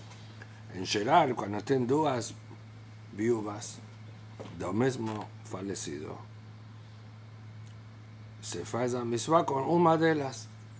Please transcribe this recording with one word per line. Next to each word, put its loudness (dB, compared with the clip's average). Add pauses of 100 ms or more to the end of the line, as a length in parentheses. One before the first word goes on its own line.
(760)
En -4
general, 6
cuando -2
tienen 2
dos 2 (800)
viudas 0 (800)
del -2
mismo 0 (180)
fallecido, -6 (2250)
se -6
hace 0
la 0
mitzvah 4
con 2
una 8
de 6
ellas. 0 (320)